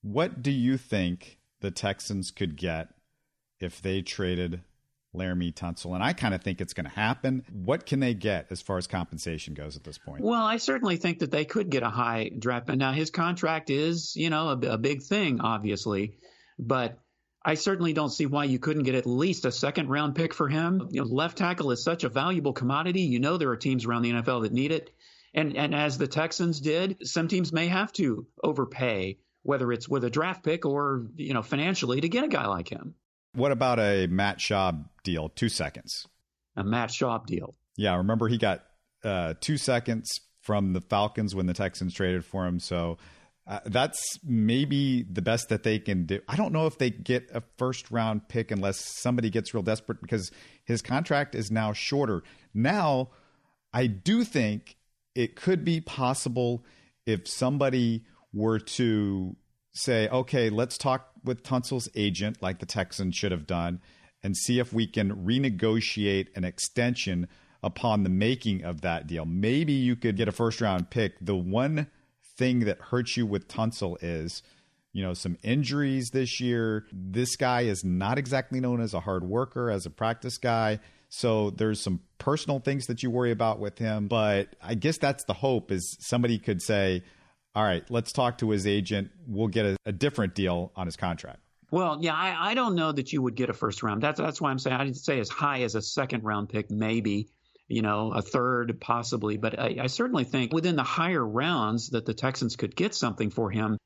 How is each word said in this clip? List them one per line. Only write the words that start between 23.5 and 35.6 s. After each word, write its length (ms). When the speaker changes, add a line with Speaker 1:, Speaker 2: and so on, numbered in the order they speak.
Speaker 2:
teams 280
around 180
the 80
N 60
F 100
L 140
that 120
need 180
it. 200
And, 240
and 160
as 240
the 100
Texans 540
did, 460
some 200
teams 240
may 160
have 260
to 340
overpay, 720
whether 280
it's 160
with 160
a 60
draft 340
pick 220
or, 500
you 180
know, 80
financially 600
to 80
get 160
a 20
guy 200
like 220
him. 260
Speaker 1:
What 200
about 260
a 280
Matt 320
Schaub 500
deal? 240
Two 180
seconds. 580